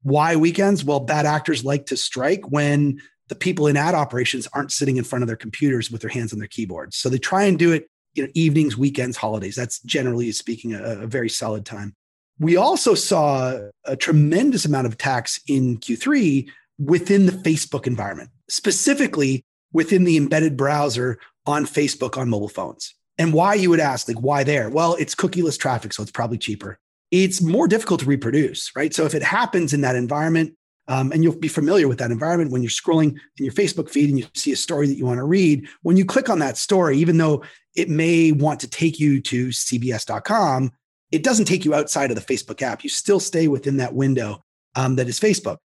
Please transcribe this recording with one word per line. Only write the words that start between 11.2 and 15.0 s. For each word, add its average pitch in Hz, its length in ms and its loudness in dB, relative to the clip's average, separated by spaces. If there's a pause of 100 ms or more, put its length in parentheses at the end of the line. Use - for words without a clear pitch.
solid 107 360 -6
time. 101 280 -12 (460)
We 160 160 4
also 233 400 4
saw 135 640 0 (240)
a 135 140 -4
tremendous 170 680 4
amount 135 240 0
of 113 60 -4
attacks 123 540 -4